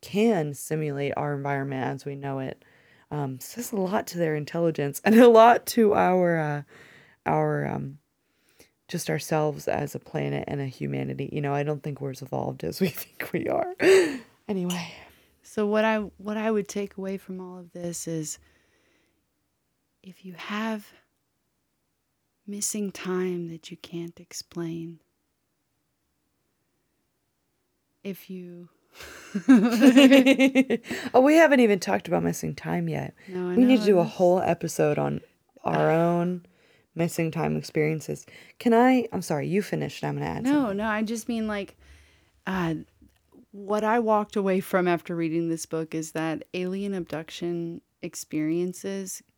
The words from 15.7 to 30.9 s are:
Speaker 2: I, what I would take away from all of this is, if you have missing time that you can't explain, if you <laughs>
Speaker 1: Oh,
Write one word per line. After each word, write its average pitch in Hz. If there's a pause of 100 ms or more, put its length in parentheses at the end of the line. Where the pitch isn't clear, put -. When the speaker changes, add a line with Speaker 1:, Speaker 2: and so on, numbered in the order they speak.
Speaker 2:
I, 220 (180)
what 208
I 220
would 208
take 202
away 190
from 185
all 180
of 175
this 175
is, 160 (1600)
if 190
you 185
have 214 (1600)
missing 202
time 185
that 165
you 170
can't 170
explain, 170 (3000)
if 190
you 175 (260)
<laughs> -
Speaker 1:
Oh, 262